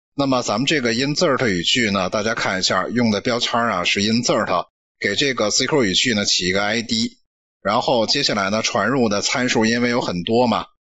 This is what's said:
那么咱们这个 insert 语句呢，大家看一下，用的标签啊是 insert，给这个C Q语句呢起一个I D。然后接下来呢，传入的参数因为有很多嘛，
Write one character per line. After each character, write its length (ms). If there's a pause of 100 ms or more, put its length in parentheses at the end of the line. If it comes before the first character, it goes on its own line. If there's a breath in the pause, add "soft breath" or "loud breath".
(160)
那 100
么 160
咱 160
们 80
这 140
个 120
insert 560
语 140
句 280
呢， 180
大 140
家 120
看 260
一 20
下， 260
用 220
的 100
标 200
签 200
啊 240
是 160
insert， 680 (320)
给 180
这 180
个 160
C 160
Q 180
语 80
句 220
呢 100
起 220
一 60
个 100
I 200
D。 360 (440)
然 200
后 240
接 160
下 120
来 160
呢， 120
传 260
入 200
的 140
参 260
数 160
因 180
为 80
有 100
很 220
多 240
嘛， 200 (180)